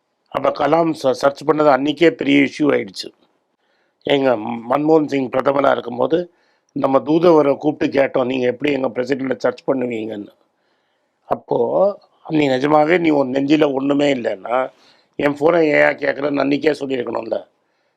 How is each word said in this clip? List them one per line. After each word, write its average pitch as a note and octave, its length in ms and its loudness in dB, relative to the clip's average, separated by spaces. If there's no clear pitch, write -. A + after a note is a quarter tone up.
அப்ப C#3+ 380 -2
கலாம் E3 220 2
ச-, C#3 220 -2
சர்ச் C#3 340 -2
பண்ணது D3+ 220 2
அன்னைக்கே C#3+ 420 2
பெரிய C#3+ 320 2
இஷ்யூ C3+ 200 -2
ஆயிடுச்சு. B2 500 -4
எங்க C3+ 340 2
மன்மோகன் D3+ 360 2
சிங் C3 240 -4
பிரதமரா C3+ 420 0
இருக்கும்போது B2+ 600 -2
நம்ம C3+ 280 0
தூதுவரை D3+ 580 4
கூப்பிட்டு C#3 440 -2
கேட்டோம், C3 240 0
"நீங்க B2+ 220 -2
எப்படி C3 240 -2
எங்க C3 180 -2
பிரசிடென்ட்டை B2+ 480 -4
சர்ச் B2 300 -4
பண்ணுவீங்கன்னு?" A2 600 -6
அப்போ C#3 760 -2
நீ D3 220 0
நிஜமாவே D3+ 500 2
நீ E3 100 0
உன் C#3 220 0
நெஞ்சில C#3 420 2
ஒண்ணுமே C#3 400 0
இல்லைன்னா A2+ 560 -4
என் C#3+ 180 0
ஃபோனை E3 280 2
ஏன் D3 360 2
கேட்குறேன்னு C#3+ 440 -2
அன்னைக்கே C#3 380 0
சொல்லியிருக்கணும்ல. A#2 680 -6